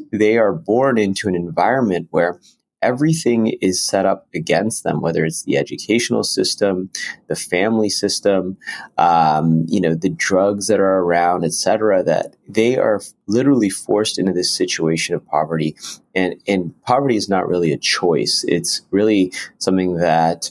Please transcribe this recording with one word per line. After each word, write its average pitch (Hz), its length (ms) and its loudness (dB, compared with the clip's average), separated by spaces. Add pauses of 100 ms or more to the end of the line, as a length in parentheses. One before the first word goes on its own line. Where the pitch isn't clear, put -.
(120)
they 107 240 2
are 107 160 2
born 117 460 2
into 101 300 0
an 92 60 0
environment 87 760 0
where 85 280 0 (440)
everything 123 640 2 (160)
is 92 180 -2
set 98 240 -2
up 98 300 -2
against 85 480 -2
them, 80 180 -2
whether 80 240 0
it's 80 200 -6
the - 120 -2
educational 110 680 -2
system, 92 640 -2 (380)
the 85 80 -4
family 107 520 0
system, 95 680 -2 (400)
um, 80 680 4
you 101 120 0
know, 82 140 2
the 85 160 -2
drugs 101 560 0
that 101 140 2
are 95 180 4
around, 87 460 2
et 82 80 -2
cetera, 104 500 2
that - 320 0 (140)
they 110 280 2
are 110 200 2
f-, - 180 -10 (140)
literally 120 420 4
forced 107 480 -2
into 95 140 0
this 87 200 -2
situation 82 600 -2
of 80 100 -6
poverty. 78 520 -2 (380)
And, 92 200 0 (140)
and 90 340 -2
poverty 131 340 0
is 95 120 -4
not 95 200 0
really 87 240 0
a 69 60 -2
choice. - 720 0
It's - 420 -2
really 98 420 2 (260)
something 92 400 0
that 82 520 0